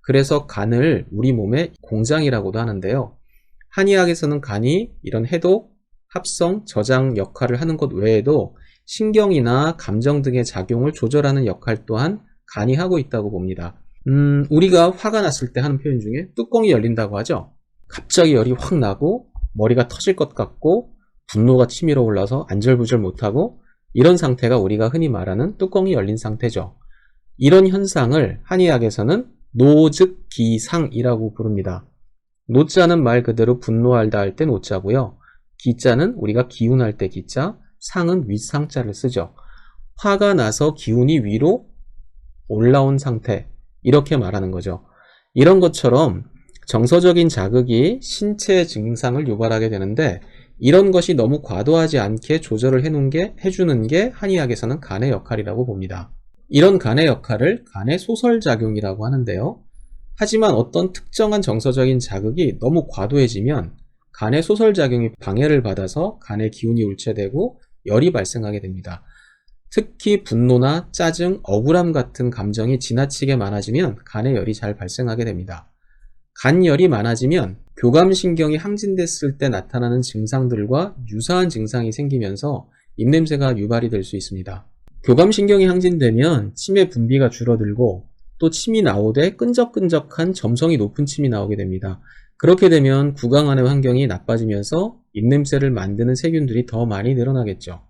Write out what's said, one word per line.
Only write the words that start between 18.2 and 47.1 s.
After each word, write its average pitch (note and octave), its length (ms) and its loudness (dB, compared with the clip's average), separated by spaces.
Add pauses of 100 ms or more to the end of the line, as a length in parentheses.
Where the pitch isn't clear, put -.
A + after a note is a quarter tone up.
열이 A#2+ 180 2
확 D#3 260 -2
나고 C#3+ 540 -2 (220)
머리가 A#2+ 340 2
터질 - 260 -2
것 D#3 220 -4
같고 E3+ 580 -2 (320)
분노가 B2 400 4
치밀어 C#3+ 360 0
올라서 A2 460 -2
안절부절 A#2+ 520 2
못하고 G#2+ 600 -4 (320)
이런 E3 240 6
상태가 B2+ 400 0
우리가 G#2+ 320 0
흔히 D#3 200 -2
말하는 G#2 500 -4
뚜껑이 F#3+ 360 0
열린 G#2 220 -2
상태죠. G#2+ 600 -6 (600)
이런 F3+ 280 8
현상을 D#3+ 800 0
한의학에서는 D#3 920 0 (200)
노즉기상이라고 B2 1800 2
부릅니다. G2 520 -4 (600)
노자는 E3 560 4
말 A#2+ 200 4
그대로 A#2 360 2
분노하다 A#2 600 2
할 G2 180 -4
때 D#3 80 0
노자고요. G#2 760 -2 (400)
기자는 B2+ 600 0
우리가 A2+ 300 -2
기운할 A#2+ 500 0
때 F#2+ 100 -4
기자, C#3+ 500 -8 (200)
상은 F3 500 -2
윗상자를 A2 640 -6
쓰죠. G2 420 -6 (600)
화가 G3+ 380 2
나서 D3 400 0
기운이 B2+ 460 2
위로 A#2+ 500 0 (760)
올라온 C3+ 500 2
상태, A#2+ 500 -4 (340)
이렇게 C#3+ 340 2
말하는 F#2+ 340 -4
거죠. F#2 340 -8 (480)
이런 E3+ 260 8
것처럼 C3+ 680 2 (420)
정서적인 E3+ 640 4